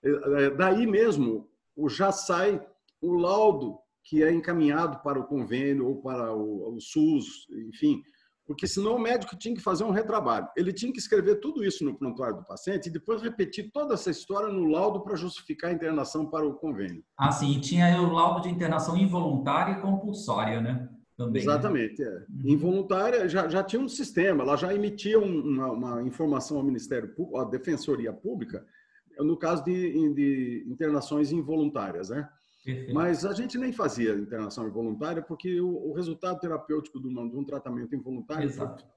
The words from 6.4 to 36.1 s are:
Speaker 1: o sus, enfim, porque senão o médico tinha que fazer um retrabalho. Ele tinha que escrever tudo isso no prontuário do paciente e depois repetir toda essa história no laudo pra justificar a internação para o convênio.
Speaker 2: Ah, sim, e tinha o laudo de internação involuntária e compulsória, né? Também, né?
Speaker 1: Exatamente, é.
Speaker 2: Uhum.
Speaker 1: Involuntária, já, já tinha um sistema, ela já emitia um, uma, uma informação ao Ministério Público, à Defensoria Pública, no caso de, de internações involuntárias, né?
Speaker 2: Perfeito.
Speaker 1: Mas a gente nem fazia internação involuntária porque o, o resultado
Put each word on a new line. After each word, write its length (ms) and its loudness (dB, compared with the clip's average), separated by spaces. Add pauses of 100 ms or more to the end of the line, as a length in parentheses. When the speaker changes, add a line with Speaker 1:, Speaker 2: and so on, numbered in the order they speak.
Speaker 1:
o 40 -8
sus, 680 2 (200)
enfim, 340 2 (440)
porque 220 -6
senão 300 0
o 20 2
médico 380 -2
tinha 180 -4
que 60 -10
fazer 240 0
um 60 0
retrabalho. 680 0
Ele 160 0
tinha 180 -4
que 80 -6
escrever 360 4
tudo 280 -4
isso 220 -2
no 120 -2
prontuário 380 -4
do 80 -14
paciente 440 -6
e 40 -8
depois 300 -4
repetir 500 -4
toda 220 -2
essa 180 -2
história 400 -4
no 140 0
laudo 360 2
pra 140 -4
justificar 540 -6
a 40 0
internação 560 -2
para 160 0
o 100 0
convênio. 460 -6 (160)
Speaker 2:
Ah, 140 6
sim, 220 2
e 80 2
tinha 400 6
o 100 4
laudo 300 4
de 80 -2
internação 480 0
involuntária 800 2
e 40 -8
compulsória, 800 0
né? 300 -2 (260)
Também, 300 -2
né? 60 4
Speaker 1:
Exatamente, 520 0
é. 60 -4
Speaker 2:
Uhum. 160 -12 (180)
Speaker 1:
Involuntária, 840 2
já, 180 2
já 160 2
tinha 180 0
um 60 -2
sistema, 560 2
ela 140 2
já 160 0
emitia 440 2
um, 300 4
uma, 240 0
uma 320 -4
informação 540 -2
ao 60 0
Ministério 520 -2
Público, 240 -6
à 60 0
Defensoria 680 -2
Pública, 540 -8 (540)
no 180 2
caso 260 -2
de, 500 2
de 540 0
internações 640 0
involuntárias, 760 -2
né? 180 -6 (380)
Speaker 2:
Perfeito. 280 -6
Speaker 1:
Mas 320 2
a 80 -2
gente 240 -4
nem 160 -2
fazia 420 0
internação 500 -6
involuntária 560 -4
porque 380 -4
o, 300 -2
o 40 -6
resultado 460 -4